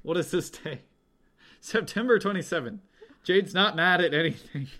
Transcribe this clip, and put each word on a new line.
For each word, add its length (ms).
What 120
is 160
this 180
day? 300
September 580
twenty-seventh. 640
Jade's 320
not 220
mad 240
at 120
anything. 540